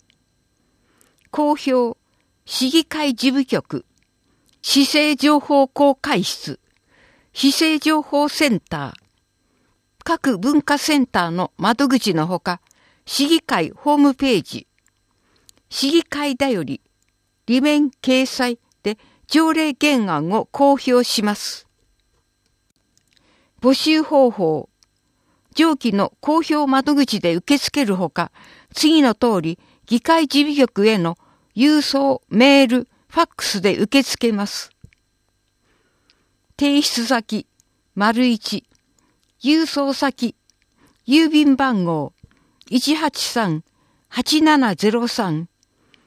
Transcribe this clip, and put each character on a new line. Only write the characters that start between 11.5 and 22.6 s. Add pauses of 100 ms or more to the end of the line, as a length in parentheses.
窓
口
の
ほ
か、 (440)
市
議
会
ホ
ー
ム
ペ
ー
ジ、 (1000)
市
議
会
だ
よ
り、 (640)
裏
面 (120)
掲
載 (240)
で (300)
条
例
原
案
を
公
表
し
ま
す。 (1900)